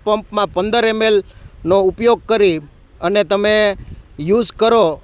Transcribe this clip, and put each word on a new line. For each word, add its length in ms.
પંપમાં 420
પંદર 380
એમ 180
એલનો 800
ઉપયોગ 460
કરી 340
અને 240
તમે 520
યુઝ 320
કરો 520